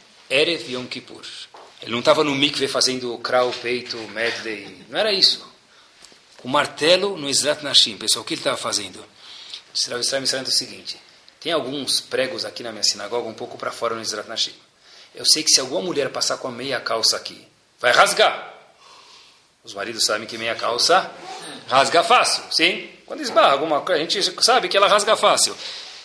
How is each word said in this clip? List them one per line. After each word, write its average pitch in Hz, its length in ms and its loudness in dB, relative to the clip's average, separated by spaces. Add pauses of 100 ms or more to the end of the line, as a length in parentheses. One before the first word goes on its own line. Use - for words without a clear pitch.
(300)
Erev 151 420 0
Yom 123 140 -8
Kippur. - 380 -14 (580)
Ele - 80 -10
não 117 100 -2
tava 147 220 4
no 143 120 0
mikveh 139 340 0
fazendo 123 500 -2
crawl, 123 420 0
peito, 120 360 -6 (160)
medley, 107 760 -6
não 139 120 -4
era 214 120 2
isso. - 320 2 (1000)
O 127 40 -10
martelo 165 680 2
no 147 120 -8
Ezrat 139 340 0
Nashim, 120 340 2
pessoal, 107 260 -2
o - 20 -12
que 160 100 -6
ele 147 80 -8
tava 131 140 0
fazendo? 104 480 -6 (680)
Disse - 180 -4
Rav 123 100 -6
Israel 135 200 -2
Misalant 131 260 -4
o - 60 -2
seguinte, 104 440 -4 (440)
"Tem 156 120 -4
alguns 135 480 -2
pregos 120 440 -4
aqui - 180 -10
na 120 80 -10
minha 104 140 -6
sinagoga, 104 440 -2
um 110 60 -12
pouco 120 240 -12
pra 123 120 -4
fora 113 240 -4
no 113 60 -8
Ezrat 107 280 -8
Nashim. 110 260 -4 (600)
Eu - 120 -12
sei 156 160 4
que 156 80 0
se 151 100 6
alguma 135 220 -4
mulher 139 280 -2
passar 123 280 -2
com 135 100 -8
a 127 40 -6
meia 120 280 -4
calça 113 360 2
aqui, - 280 -12 (360)
vai 123 120 4
rasgar." 185 600 4 (1080)
Os 113 120 -18
maridos 104 300 -4
sabem 107 220 -2
que 117 100 -12
meia 113 180 -4
calça 120 560 2 (580)
rasga 135 360 4
fácil, 233 460 4
sim? 185 400 0 (160)
Quando - 160 -10
esbarra 220 300 6
alguma 147 280 0
coisa, 170 220 0
a - 20 -2
gente 180 380 -2
sabe 220 260 4
que 180 80 0
ela 196 120 6
rasga 208 280 4
fácil. 131 400 2 (480)